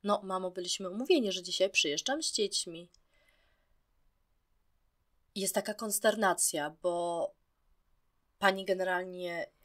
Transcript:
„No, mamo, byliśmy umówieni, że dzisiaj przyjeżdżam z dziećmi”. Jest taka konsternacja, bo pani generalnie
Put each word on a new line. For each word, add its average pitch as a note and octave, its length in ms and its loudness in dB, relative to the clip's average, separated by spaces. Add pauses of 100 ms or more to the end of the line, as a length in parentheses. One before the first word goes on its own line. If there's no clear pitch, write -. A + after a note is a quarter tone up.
„No, G3+ 200 2
mamo, F#3 260 -2
byliśmy F3+ 400 -6
umówieni, A#3+ 420 -2
że F3+ 100 -6
dzisiaj F#3 280 0
przyjeżdżam B3+ 520 0
z - 100 -2
dziećmi”. F3 560 -2 (2500)
Jest G3 200 0
taka G#3 200 0
konsternacja, G3 1080 2
bo E3+ 480 0 (1080)
pani F#3+ 260 4
generalnie F3+ 840 -2 (180)